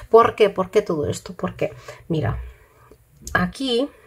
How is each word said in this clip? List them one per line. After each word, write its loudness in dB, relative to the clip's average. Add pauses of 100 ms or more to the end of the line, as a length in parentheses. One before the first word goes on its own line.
¿Por 6
qué? 4
¿Por -4
qué 2
todo 0
esto? -10
Porque, -6 (340)
mira, -2 (960)
aquí -2 (160)